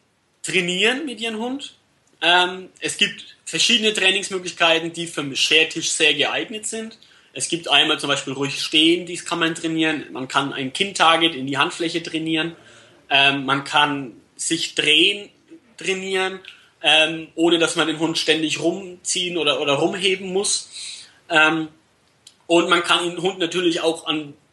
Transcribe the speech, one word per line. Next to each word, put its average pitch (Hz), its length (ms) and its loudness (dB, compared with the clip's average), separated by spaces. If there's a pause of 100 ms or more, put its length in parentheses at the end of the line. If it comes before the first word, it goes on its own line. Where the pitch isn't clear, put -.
(420)
trainieren 185 640 0
mit 233 140 -10
ihrem 226 200 -6
Hund. 254 360 -8 (460)
Ähm, 180 480 2 (100)
es 156 180 -6
gibt - 380 -4 (100)
verschiedene 214 480 2
Trainingsmöglichkeiten, 180 1000 0
die 170 140 -8
für 156 160 -6
den 135 120 -8
Schertisch 160 560 0
sehr 151 220 4
geeignet 143 520 -4
sind. 220 320 -10 (360)
Es - 160 -6
gibt 165 180 -6
einmal 151 320 4
zum 143 100 -2
Beispiel 139 240 -2
ruhig 139 280 -4
stehen, 165 440 4
dies 170 200 -10
kann 170 140 -4
man 165 160 0
trainieren. 160 560 -2
Man 127 160 -8
kann 143 260 -2
ein 131 180 -6
Kinntarget 170 640 2
in 131 120 -6
die 139 100 -4
Handfläche 165 460 -2
trainieren. 160 520 -4 (540)
Ähm, 139 360 2
man 139 180 0
kann 143 500 0 (220)
sich - 400 -4
drehen 165 540 2 (480)
trainieren, 190 600 -4 (440)
ähm, 156 520 2
ohne 170 220 4
dass 160 180 2
man 156 120 2
den 156 100 -2
Hund 160 200 0
ständig 156 420 0
rumziehen 180 800 -4
oder, 143 240 0
oder 143 120 2
rumheben 185 580 0
muss. - 380 -2 (600)
Ähm, 160 400 4 (760)
und 175 240 4
man 170 140 4
kann 175 260 0
den 175 120 -8
Hund 190 180 -2
natürlich 170 420 0
auch 160 240 -2
an 151 280 -6 (200)